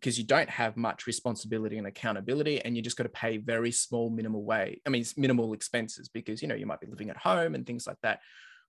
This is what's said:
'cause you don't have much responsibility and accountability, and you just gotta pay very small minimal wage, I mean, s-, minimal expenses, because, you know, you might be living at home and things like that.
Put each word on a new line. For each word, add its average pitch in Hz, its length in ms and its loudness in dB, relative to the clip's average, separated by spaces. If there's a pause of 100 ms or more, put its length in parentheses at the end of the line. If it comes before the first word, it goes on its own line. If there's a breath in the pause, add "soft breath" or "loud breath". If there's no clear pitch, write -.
'cause 117 160 0
you 120 60 0
don't 139 260 6
have 113 280 0
much 113 300 -2
responsibility 110 680 -2
and 101 100 -6
accountability, 117 760 0
and 120 140 -2
you 117 60 0
just 113 160 -4
gotta 117 120 0
pay 117 280 -2
very 117 340 0
small 117 380 0
minimal 110 340 -2
wage, 104 420 0
I 143 40 -2
mean, 123 120 4
s-, - 160 -4
minimal 123 360 4
expenses, - 560 -4
because, 110 320 -6
you 156 60 -4
know, 120 80 -2
you 104 100 -4
might 98 160 -4
be - 60 -14
living 107 220 -8
at - 80 -8
home 165 380 2
and 127 100 -4
things 120 220 -6
like 98 140 -8
that. 107 200 2 (480 loud breath)